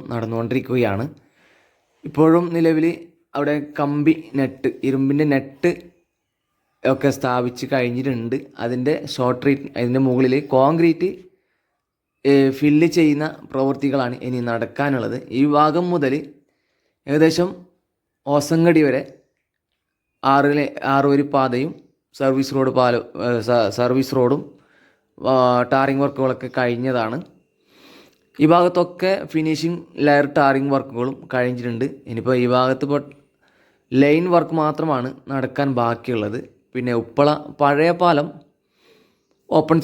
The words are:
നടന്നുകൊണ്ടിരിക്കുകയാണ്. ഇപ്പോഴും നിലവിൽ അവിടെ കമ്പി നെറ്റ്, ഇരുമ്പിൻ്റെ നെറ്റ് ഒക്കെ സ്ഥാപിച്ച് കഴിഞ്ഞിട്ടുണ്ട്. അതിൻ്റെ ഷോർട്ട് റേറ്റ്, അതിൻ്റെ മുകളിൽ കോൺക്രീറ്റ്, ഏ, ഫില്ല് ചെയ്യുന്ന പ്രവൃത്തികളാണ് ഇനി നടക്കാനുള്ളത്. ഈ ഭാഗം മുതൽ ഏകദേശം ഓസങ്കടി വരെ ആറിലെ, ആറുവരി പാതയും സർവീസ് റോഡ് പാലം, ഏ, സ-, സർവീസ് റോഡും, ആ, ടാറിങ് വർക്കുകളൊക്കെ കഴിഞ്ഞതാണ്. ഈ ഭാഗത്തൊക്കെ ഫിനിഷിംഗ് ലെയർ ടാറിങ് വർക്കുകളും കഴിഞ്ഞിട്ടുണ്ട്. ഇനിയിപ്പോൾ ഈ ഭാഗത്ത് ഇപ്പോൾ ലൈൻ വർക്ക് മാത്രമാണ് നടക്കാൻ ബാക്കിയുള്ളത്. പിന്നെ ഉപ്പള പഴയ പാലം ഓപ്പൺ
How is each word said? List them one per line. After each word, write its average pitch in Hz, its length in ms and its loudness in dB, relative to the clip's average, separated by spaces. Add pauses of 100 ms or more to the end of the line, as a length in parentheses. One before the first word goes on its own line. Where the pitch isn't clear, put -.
(120)
നടന്നുകൊണ്ടിരിക്കുകയാണ്. 113 920 -2 (1000)
ഇപ്പോഴും 160 380 4 (100)
നിലവിൽ 165 300 2 (500)
അവിടെ 147 180 -2 (260)
കമ്പി 147 340 2 (260)
നെറ്റ്, 131 300 -2 (180)
ഇരുമ്പിൻ്റെ 135 460 0
നെറ്റ് 135 380 -2 (1200)
ഒക്കെ 139 240 0
സ്ഥാപിച്ച് 123 560 -4
കഴിഞ്ഞിട്ടുണ്ട്. 123 600 -4 (300)
അതിൻ്റെ 127 280 -2 (220)
ഷോർട്ട് 127 320 -2
റേറ്റ്, 139 300 0
അതിൻ്റെ 123 300 0
മുകളിൽ 127 260 2 (220)
കോൺക്രീറ്റ്, 165 540 2 (1200)
ഏ, - 20 6 (260)
ഫില്ല് 151 380 4
ചെയ്യുന്ന 151 300 2 (240)
പ്രവൃത്തികളാണ് 135 680 -2 (100)
ഇനി 127 140 -4 (100)
നടക്കാനുള്ളത്. 117 680 -4 (220)
ഈ 135 40 4 (120)
ഭാഗം 156 380 2
മുതൽ 143 200 0 (920)
ഏകദേശം 160 420 2 (840)
ഓസങ്കടി 160 540 4
വരെ 131 140 -2 (1300)
ആറിലെ, 143 340 2 (280)
ആറുവരി 139 320 2 (100)
പാതയും 131 360 -2 (480)
സർവീസ് 135 360 0
റോഡ് 131 240 0
പാലം, 123 220 2 (220)
ഏ, 120 60 0 (180)
സ-, 117 300 2
സർവീസ് 131 400 0
റോഡും, 131 240 2 (880)
ആ, - 20 4 (400)
ടാറിങ് 135 320 0
വർക്കുകളൊക്കെ 127 460 -4 (100)
കഴിഞ്ഞതാണ്. 120 560 -2 (1200)
ഈ 151 100 4
ഭാഗത്തൊക്കെ 175 600 2 (200)
ഫിനിഷിംഗ് 160 480 -4 (280)
ലെയർ 147 180 4 (100)
ടാറിങ് 139 380 2
വർക്കുകളും 127 400 -4 (180)
കഴിഞ്ഞിട്ടുണ്ട്. 123 540 -4 (240)
ഇനിയിപ്പോൾ 120 320 -2
ഈ - 20 2 (120)
ഭാഗത്ത് 131 320 0
ഇപ്പോൾ 143 120 -2 (1000)
ലൈൻ 151 320 4
വർക്ക് 165 260 2
മാത്രമാണ് 151 500 -2 (220)
നടക്കാൻ 135 360 -4 (120)
ബാക്കിയുള്ളത്. 117 580 -4 (360)
പിന്നെ 123 280 -4
ഉപ്പള 143 280 2 (320)
പഴയ 147 300 2 (100)
പാലം 156 260 2 (1300)
ഓപ്പൺ 156 260 2